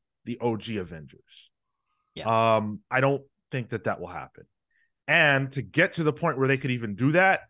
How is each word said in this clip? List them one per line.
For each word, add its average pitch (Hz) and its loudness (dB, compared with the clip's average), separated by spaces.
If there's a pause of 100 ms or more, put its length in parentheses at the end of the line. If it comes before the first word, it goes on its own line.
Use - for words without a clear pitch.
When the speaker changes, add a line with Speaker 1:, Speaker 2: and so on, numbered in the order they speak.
(240)
Speaker 1:
the 117 -8
O 117 -2
G 107 -8
Avengers. 80 -16 (640)
Speaker 2:
Yeah. 113 2
Speaker 1:
Um, 104 -2 (100)
I 131 2
don't 135 2 (280)
think 127 -6
that 113 -8
that 95 -4
will 85 -10
happen. 85 -16 (640)
And 139 2
to 131 -6
get 156 0
to 170 -2
the 151 2
point 151 -2
where 131 2
they 135 2
could 135 -4
even 117 -4
do 127 0
that, 185 4